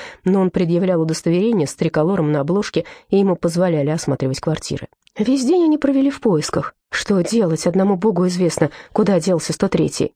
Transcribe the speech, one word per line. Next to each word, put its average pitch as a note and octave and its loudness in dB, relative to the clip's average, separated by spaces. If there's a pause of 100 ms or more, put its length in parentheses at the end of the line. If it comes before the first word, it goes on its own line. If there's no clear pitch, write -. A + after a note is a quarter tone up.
(260)
но F#3+ 2
он F#3 2
предъявлял F3 0
удостоверение E3+ 0
с - -10
триколором D#3+ 0
на D3 0
обложке, E3 -2 (240)
и G3 2
ему F#3+ 2
позволяли E3+ 0
осматривать C3+ -4
квартиры. - -6 (280)
Весь B3+ 0
день F4 4
они D#4 4
провели C#4 2
в C#4 -10
поисках. - -2 (160)
«Что G3 0
делать, F3+ 0
одному F#3+ 2
богу F3+ 0
известно, F3+ 0 (220)
куда F#3+ 2
делся E3+ -2
сто - -2
третий». D#3 -2